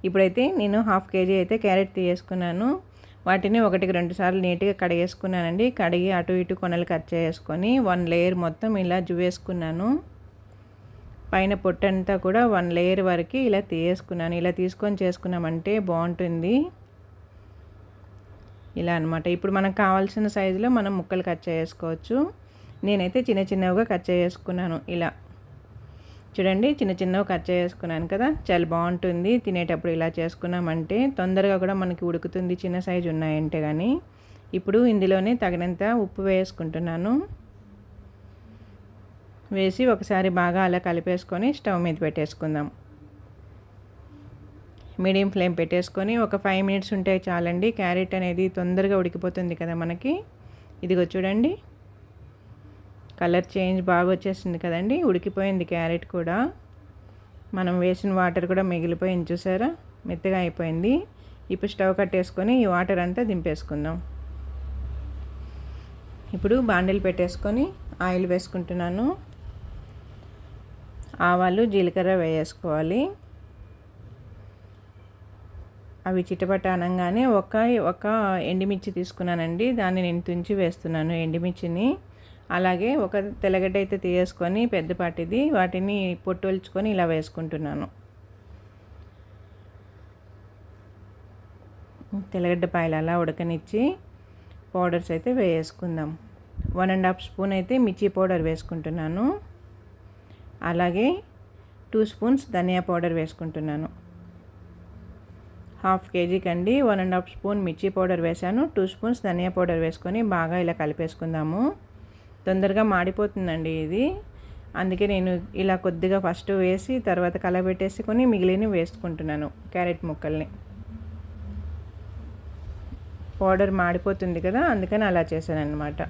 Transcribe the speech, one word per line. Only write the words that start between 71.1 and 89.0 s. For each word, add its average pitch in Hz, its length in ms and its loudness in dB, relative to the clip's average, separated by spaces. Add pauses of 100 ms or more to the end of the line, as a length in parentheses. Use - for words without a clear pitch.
ఆవాలు, 180 360 4 (100)
జీలకర్ర 185 500 4
వేయేసుకోవాలి. 160 760 0 (3000)
అవి 185 200 0
చిటపట 190 380 0 (100)
అనంగానే 180 460 2 (160)
ఒక, 190 160 -2 (360)
ఒక - 140 -8 (460)
ఎండుమిర్చి 190 460 -2
తీసుకున్నానండి. 175 720 -2 (120)
దాన్ని 185 280 2
నేను 170 200 0
తుంచి 175 340 -2
వేస్తున్నాను 165 600 0
ఎండుమిర్చిని. 170 640 -2 (720)
అలాగే 185 340 2 (160)
ఒక 202 100 -2 (280)
తెల్లగడ్డ 190 380 2
అయితే 190 160 -2 (100)
తీసుకొని 180 560 0 (100)
పెద్దపాటిది, 170 640 -2 (160)
వాటిని 185 400 2 (300)
పొట్టు 190 240 -2
ఒలుచుకొని 190 460 -2
ఇలా 175 180 4
వేసుకుంటున్నాను. 156 760 -4 (4000)